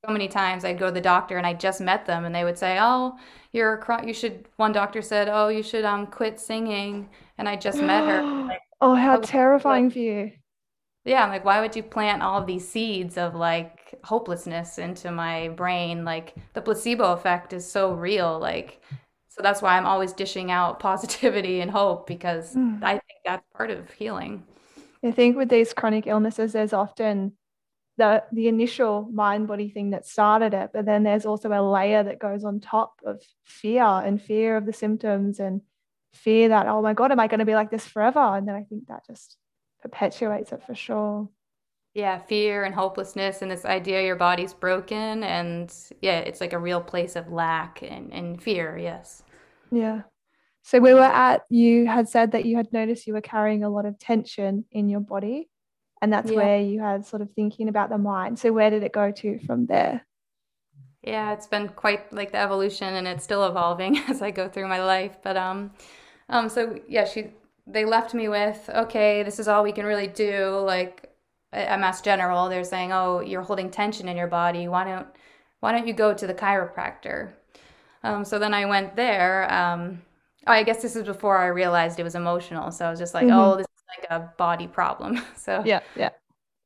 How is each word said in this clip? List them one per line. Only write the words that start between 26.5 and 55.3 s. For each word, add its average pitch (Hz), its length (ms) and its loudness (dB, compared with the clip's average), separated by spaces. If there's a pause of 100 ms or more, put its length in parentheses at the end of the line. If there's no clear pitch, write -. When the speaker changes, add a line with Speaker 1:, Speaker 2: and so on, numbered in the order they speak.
Speaker 2:
there's 214 200 0
often 202 600 -2 (680)
the, 214 340 4
the 226 160 0
initial 226 640 0
mind-body 208 580 0
thing 202 200 -6
that - 160 -6
started 214 480 4
it, 190 200 -4
but 214 120 -2
then 208 180 4
there's 208 220 2
also 214 260 -2
a 202 100 2
layer 202 420 4
that - 160 -6
goes 208 240 -4
on 208 160 -4
top 220 460 -2
of 202 160 -8 (220)
fear 233 400 0
and 196 380 2
fear 220 340 0
of 208 100 -4
the 220 60 -6
symptoms 208 680 -2
and 196 220 -4 (520)
fear 226 360 4
that, 214 180 4
"Oh 214 140 0
my 214 120 0
God, 254 180 4
am 247 80 4
I 220 80 4
gonna 220 180 0
be 220 80 2
like 214 160 2
this 220 160 -6
forever?" 247 340 2
And 202 280 2
then 202 80 -6
I 208 80 -10
think 214 240 -14
that - 180 -18
just - 320 -20 (440)
perpetuates 214 720 -4
it - 120 -12
for 247 100 -12
sure. 208 540 -4 (680)
Speaker 1:
Yeah, 196 240 -2
fear 208 460 0
and 190 100 -4
hopelessness 190 680 -4
and 190 100 -6
this 180 140 -8
idea 190 380 0
your 185 140 0
body's 180 360 0
broken. 214 720 -4
And 175 480 -6 (300)
yeah, 180 160 0
it's - 220 -8
like 170 120 -4
a 175 60 -4
real 175 240 -2
place 180 340 -6
of 170 160 -10
lack 165 500 -2
and, - 300 -14
and 175 300 -10
fear, 170 340 -4
yes. 170 460 -12 (480)
Speaker 2:
Yeah. 220 320 -2 (600)
So 254 160 6
we 254 140 12
were 262 80 12
at, 254 480 6
you 233 360 8
had 226 220 2
said 226 240 4
that 220 140 0
you 233 100 2
had 226 160 -2
noticed 226 340 -2
you 214 80 -6
were 214 80 -4
carrying 214 420 0
a 208 60 -2
lot 202 160 -2
of 202 120 -8
tension 208 720 -2
in 208 160 0
your 202 120 -2
body, 202 500 -6 (520)